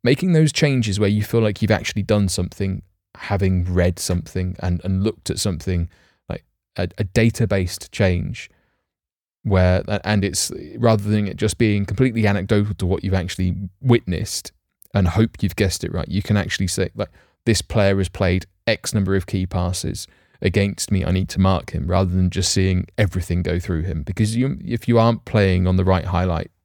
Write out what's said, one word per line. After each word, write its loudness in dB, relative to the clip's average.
making 2
those 4
changes 0
where 4
you 2
feel 0
like 0
you've 0
actually 0
done 2
something, -4
having 0
read 2
something -4
and, -2
and 0
looked -4
at -2
something, -2
like -8
a, -4
a -2
data-based 0
change -2
where, 4
and 2
it's, -4
rather 4
than 0
it -6
just -2
being 2
completely 0
anecdotal 0
to -4
what 0
you've 0
actually -2
witnessed 0
and 2
hope 0
you've -2
guessed -2
it -6
right, -6
you -2
can 0
actually -2
say, -2
like, -6
"This 2
player 2
has 0
played 0
X -2
number 0
of -2
key -2
passes -4
against -2
me, 0
I -2
need 0
to -2
mark 2
him," -4
rather 0
than 2
just -2
seeing 0
everything 0
go -2
through -4
him. -4
Because -2
you, -2
if -6
you 4
aren't 2
playing 2
on 2
the 2
right 2
highlight -2